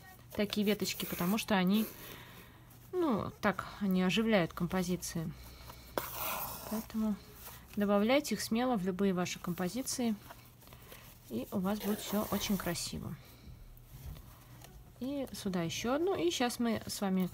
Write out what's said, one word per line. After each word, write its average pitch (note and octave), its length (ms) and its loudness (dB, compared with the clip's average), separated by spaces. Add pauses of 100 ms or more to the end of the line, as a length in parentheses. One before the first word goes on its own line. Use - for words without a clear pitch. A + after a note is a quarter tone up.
(360)
такие G#3 300 2
веточки, - 380 0
потому F3+ 320 2
что A3 200 2
они, G3 300 4 (1040)
ну, D#4+ 480 2
так, - 260 2 (140)
они F#3 220 4
оживляют F#3+ 500 4
композиции. F3 760 0 (1400)
Поэтому G#3+ 460 0 (600)
добавляйте G#3 580 6
их F#3 60 -2
смело B3 360 2
в F3 80 0
любые F#3+ 280 4
ваши F3 260 0
композиции, G#3+ 760 -2 (1120)
и A#3+ 220 -4
у G#3 80 -2
вас G3+ 220 0
будет G3+ 200 0
всё G#3 300 0
очень G3+ 260 2
красиво. - 580 -4 (1900)
И C4+ 320 -2
сюда F#3 300 0
ещё A3 320 0
одну. F4 200 4
И E4+ 160 2
щас A#3+ 280 2
мы A3+ 280 2
с - 140 -6
вами F#3+ 340 2